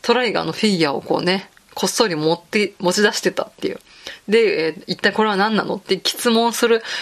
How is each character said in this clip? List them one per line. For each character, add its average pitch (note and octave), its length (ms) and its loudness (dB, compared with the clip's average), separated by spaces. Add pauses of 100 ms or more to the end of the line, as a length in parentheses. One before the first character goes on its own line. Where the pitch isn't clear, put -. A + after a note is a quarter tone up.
ト - 140 2
ラ B3+ 100 2
イ G#3+ 80 0
ガ E3 100 0
ー - 40 -4
の D#3+ 60 -4
フ - 80 -10
ィ G3+ 180 2
ギ D#3+ 80 4
ュ C#3+ 40 2
ア C#3 40 -2
を D3 80 -6
こ - 140 0
う D#3+ 60 -2
ね、 F#3 280 -2 (240)
こ - 120 -4
っ F#3+ 40 -2
そ A#3 180 2
り F3 60 -2
持 D#3 180 0
っ E3+ 100 -2
て、 G#3 360 -2
持 F3+ 160 0
ち G#3 80 2
出 G#3 100 4
し - 80 -6
て F3+ 100 0
た - 120 -4
っ - 80 -8
て - 180 -8
い - 40 -4
う。 - 60 -12 (500)
で、 G3 380 2
え - 40 0
ー、 D#3+ 160 -14
「一 - 140 -10
体 G3+ 120 0
こ A3 120 2
れ A3 60 2
は G3+ 60 0
何 G#3+ 200 2
な F3+ 80 0
の？」 F3 120 -4
っ G3 40 -10
て F#3+ 240 -2
質 - 260 -2
問 A3+ 220 2
す A#3 140 0
る A3+ 160 2 (200)